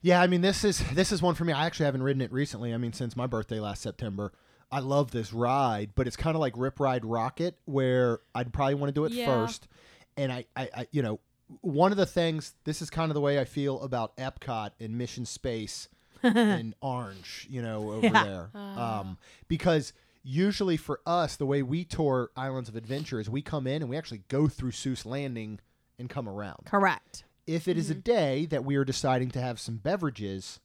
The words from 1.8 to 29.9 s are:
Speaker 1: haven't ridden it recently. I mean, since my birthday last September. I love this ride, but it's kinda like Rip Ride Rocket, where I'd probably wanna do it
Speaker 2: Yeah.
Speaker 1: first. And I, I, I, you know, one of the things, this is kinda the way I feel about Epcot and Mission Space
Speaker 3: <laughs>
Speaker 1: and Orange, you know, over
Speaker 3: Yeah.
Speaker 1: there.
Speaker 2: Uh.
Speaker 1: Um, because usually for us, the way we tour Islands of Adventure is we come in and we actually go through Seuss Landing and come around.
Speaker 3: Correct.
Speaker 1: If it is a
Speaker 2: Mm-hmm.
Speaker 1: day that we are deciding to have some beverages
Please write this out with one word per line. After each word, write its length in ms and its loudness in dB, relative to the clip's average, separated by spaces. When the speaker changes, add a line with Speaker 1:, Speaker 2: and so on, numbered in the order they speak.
Speaker 1:
haven't 180 0
ridden 180 2
it 100 -4
recently. 420 -2
I 40 -2
mean, 160 -4
since 220 -6
my 120 -2
birthday 320 -4
last 220 -6
September. 500 -6
I 80 -2
love 320 2
this 200 -4
ride, 640 2
but 120 2
it's 100 -8
kinda 220 0
like 180 0
Rip 220 -2
Ride 260 2
Rocket, 600 -2
where 540 4
I'd 160 -4
probably 240 2
wanna 160 0
do 140 2
it 80 -2
Speaker 2:
Yeah. 120 -2
Speaker 1:
first. 420 0
And 140 0
I, 140 -6
I, 180 -4
I, 160 -8
you 100 0
know, 180 0
one 300 4
of 60 0
the 80 6
things, 480 0
this 160 -4
is 80 -8
kinda 240 -2
the 80 0
way 180 4
I 60 0
feel 360 -2
about 360 -4
Epcot 540 -6
and 160 -6
Mission 280 -4
Space 600 -6
Speaker 3:
<laughs> 180 -12
Speaker 1:
and 580 4
Orange, 680 -8
you 120 -6
know, 320 -4
over 140 2
Speaker 3:
Yeah. 180 6
Speaker 1:
there. 280 -6
Speaker 2:
Uh. 480 -6
Speaker 1:
Um, 160 -8
because 460 2
usually 520 2
for 300 -4
us, 320 0
the 80 -2
way 180 2
we 220 -2
tour 500 0
Islands 320 -6
of 80 -14
Adventure 460 -6
is 80 -6
we 120 -2
come 260 -4
in 140 -2
and 80 -4
we 60 -4
actually 320 -10
go 220 4
through 220 -4
Seuss 340 -6
Landing 540 -6
and 120 -10
come 180 -6
around. 380 -10
Speaker 3:
Correct. 580 2
Speaker 1:
If 240 -2
it 80 4
is 120 0
a 40 2
Speaker 2:
Mm-hmm. 80 -4
Speaker 1:
day 460 4
that 180 -2
we 100 2
are 80 4
deciding 480 0
to 80 -4
have 220 -4
some 160 -6
beverages 880 -2